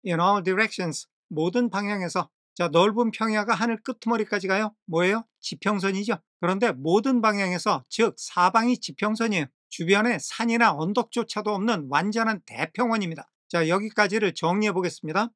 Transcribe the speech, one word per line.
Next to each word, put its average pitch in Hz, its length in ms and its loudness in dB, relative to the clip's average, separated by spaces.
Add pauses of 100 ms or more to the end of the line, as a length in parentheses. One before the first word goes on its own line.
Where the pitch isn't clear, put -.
In 170 140 -2
all 196 220 4
directions. 185 640 -2 (220)
모든 185 400 0
방향에서. 190 600 -4 (300)
자, 175 80 0
넓은 208 420 4
평야가 214 440 -2
하늘 226 280 -2
끄트머리까지 214 640 -2
가요. 208 260 0 (120)
뭐예요? 185 380 0 (160)
지평선이죠. 196 800 -2 (220)
그런데 196 320 0
모든 208 500 2
방향에서, 190 680 0
즉 - 300 0
사방이 226 600 2
지평선이에요. 214 680 -2 (240)
주변에 196 500 2
산이나 233 540 2
언덕조차도 208 800 -2
없는 190 340 0
완전한 208 560 0
대평원입니다. 190 880 -4 (180)
자, 165 200 0
여기까지를 202 680 0
정리해 196 380 0
보겠습니다. 180 640 -2